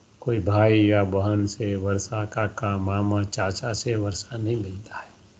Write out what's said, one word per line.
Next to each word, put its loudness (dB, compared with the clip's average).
कोई 0
भाई 6
या 4
बहन 2
से -4
वर्षा, -2
काका, -4
मामा, 0
चाचा -4
से -4
वर्षा -6
नहीं -2
मिलता -10
है। -14